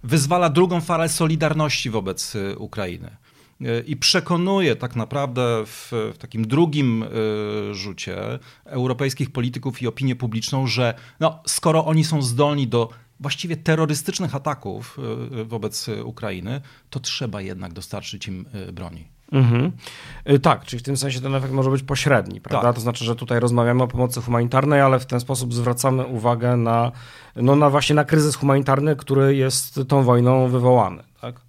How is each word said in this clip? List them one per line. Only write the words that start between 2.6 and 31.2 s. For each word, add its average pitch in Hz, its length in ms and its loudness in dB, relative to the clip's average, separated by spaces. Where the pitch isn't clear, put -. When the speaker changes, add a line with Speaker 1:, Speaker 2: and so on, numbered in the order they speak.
Speaker 1:
e, 117 180 -2
i 131 160 -6
przekonuje 175 800 2
tak 120 200 -8
naprawdę 120 720 -2
w, 110 480 -8
w - 40 -16
takim 110 300 -6
drugim, 139 560 2
e, 107 40 -8
rzucie 95 440 -10
europejskich 127 680 -4
polityków 123 500 -6
i 120 60 -2
opinię 127 280 -2
publiczną, 123 520 -2
że 117 260 0
no, 160 260 0
skoro 160 400 2
oni 156 180 4
są 156 180 0
zdolni 135 460 2
do 113 220 0
właściwie 160 380 -6
terrorystycznych 156 800 -2
ataków, 120 600 -8
e, - 20 -6
wobec 110 460 -6
Ukrainy, 113 580 -8
to 135 100 -8
trzeba 110 420 -6
jednak 92 320 -10
dostarczyć 98 540 -12
im, 92 260 -8
e, 92 180 -12
broni. 85 360 -14
Speaker 2:
Mhm. 131 400 4
Y, 143 100 6
tak, - 260 2
czyli 120 140 -10
w 123 40 -14
tym 135 140 -4
sensie 131 240 -4
ten 135 140 -2
efekt 135 180 -2
może 131 160 2
być 135 140 0
pośredni, 117 580 0
prawda? 120 260 0
Speaker 1:
Tak. 120 80 4
Speaker 2:
To 117 60 -10
znaczy, 117 240 -4
że 117 100 0
tutaj 117 240 0
rozmawiamy 120 440 4
o 123 40 2
pomocy 123 340 -2
humanitarnej, 127 600 2
ale 131 180 6
w 131 60 -6
ten 123 140 -2
sposób 123 340 -4
zwracamy 123 520 0
uwagę 120 520 0
na, 117 340 2
no, 127 200 4
na 147 140 6
właśnie 143 260 2
na 151 80 4
kryzys 151 320 2
humanitarny, 139 600 2
który 135 400 2
jest 131 520 -2
tą 139 160 4
wojną 123 460 4
wywołany, 123 540 4